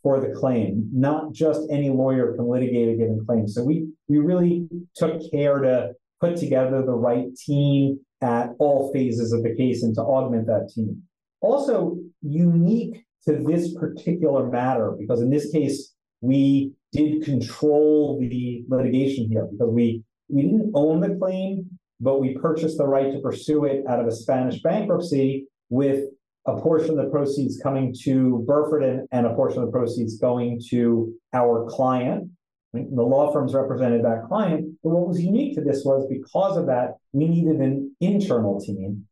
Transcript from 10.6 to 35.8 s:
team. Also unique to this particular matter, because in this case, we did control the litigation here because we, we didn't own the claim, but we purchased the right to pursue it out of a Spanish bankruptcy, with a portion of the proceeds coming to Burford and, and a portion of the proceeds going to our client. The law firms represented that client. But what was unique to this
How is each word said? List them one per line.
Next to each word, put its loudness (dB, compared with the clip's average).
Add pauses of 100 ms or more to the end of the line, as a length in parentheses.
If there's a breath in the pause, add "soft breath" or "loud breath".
team. -4 (400)
Also 0 (240)
unique 2 (240)
to 2
this 0
particular -2
matter, 0
because -2
in 2
this 0
case, -2 (280)
we 4 (200)
did 0
control 2
the -4
litigation 0
here 0
because -2
we, 2 (260)
we 2
didn't 2
own 2
the 0
claim, -4 (300)
but 2
we -2
purchased -2
the 0
right 2
to -6
pursue -2
it -2
out 0
of 0
a 0
Spanish -2
bankruptcy, 0 (240)
with 0 (420)
a -2
portion 2
of 0
the -4
proceeds -2
coming -2 (100)
to 2
Burford 2
and, -2
and 2
a 0
portion 0
of 0
the -4
proceeds -2
going -2
to 2 (200)
our 2
client. -2 (440)
The -2
law 2
firms -2
represented 0
that 0
client. -2
But 0
what 2
was -2
unique 0
to -4
this -2